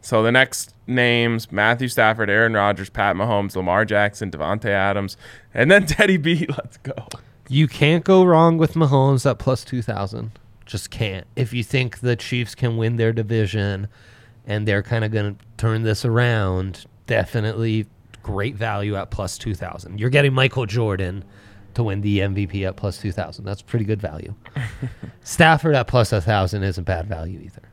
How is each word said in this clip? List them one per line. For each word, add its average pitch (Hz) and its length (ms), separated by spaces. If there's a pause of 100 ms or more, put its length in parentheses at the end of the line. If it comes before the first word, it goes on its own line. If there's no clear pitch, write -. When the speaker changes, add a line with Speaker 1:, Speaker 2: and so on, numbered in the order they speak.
Speaker 1:
So 113 200
the 113 100
next - 440 (100)
names, 120 640
Matthew 120 360
Stafford, 110 420
Aaron 113 240
Rodgers, 101 380
Pat 101 240
Mahomes, 101 400
Lamar 92 300
Jackson, 104 440
Davante 82 360
Adams, 98 520 (340)
and 135 200
then 196 140
<laughs> - 20
Teddy 190 300
B. 165 300
Let's - 300
go. 131 160 (560)
Speaker 2:
You 143 180
can't 156 360
go 185 200
wrong 165 360
with 160 160
Mahomes 139 540
at 113 100
plus 131 260
two 123 160
thousand. 107 500 (340)
Just - 240
can't. 95 460
If 123 180
you 120 100
think 127 360
the 123 160
Chiefs 120 400
can 117 220
win 113 180
their 113 160
division 104 760 (580)
and 107 200
they're 101 160
kinda 110 260
gonna 104 260 (220)
turn 113 260
this 107 220
around, 107 800 (220)
definitely 110 760 (380)
great 104 320
value 104 400
at 98 160
plus - 260
two 110 160
thousand. 87 460
You're 123 100
getting 139 240
Michael 131 320
Jordan 101 580 (520)
to 120 80
win 101 180
the 101 220
M 98 100
V 101 140
P 95 180
at 92 100
plus 98 240
two 104 120
thousand. 90 340
That's 98 160
pretty 113 240
good 104 160
value. 85 320 (460)
<laughs> - 440
Stafford 160 520
at 123 120
plus 120 240
a 104 100
thousand 98 420
isn't 95 220
bad 85 220
value 82 340
either. - 200 (120)